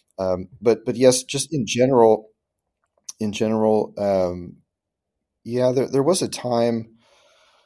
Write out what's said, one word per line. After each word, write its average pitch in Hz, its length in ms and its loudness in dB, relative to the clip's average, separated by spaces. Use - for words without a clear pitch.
Um, 92 300 -4
but, 110 240 0
but 120 100 -4
yes, 127 280 4
just - 300 -8
in 127 140 -2
general, 117 600 4
in 107 140 -4
general, 110 640 0
um, 90 600 -2
yeah, 123 280 0
there, 127 160 0
there 135 160 0
was 175 180 0
a 120 60 -4
time 117 720 -2